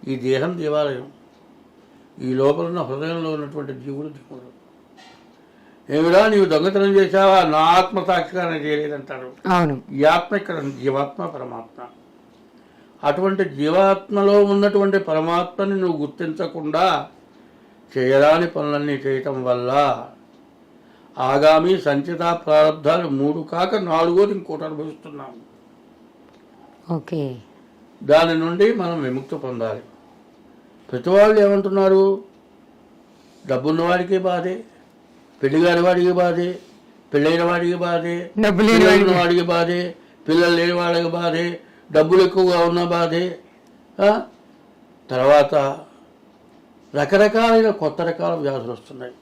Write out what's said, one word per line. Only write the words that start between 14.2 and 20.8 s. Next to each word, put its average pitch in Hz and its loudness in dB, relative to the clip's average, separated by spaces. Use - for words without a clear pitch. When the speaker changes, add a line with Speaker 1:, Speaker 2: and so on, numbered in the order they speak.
Speaker 1:
ఉన్నటువంటి 202 2
పరమాత్మని 175 -2
నువ్వు 170 -2
గుర్తించకుండా 160 -4
చేయరాని 143 4
పనులన్నీ 147 -4
చేయటం 135 -6
వల్ల 123 0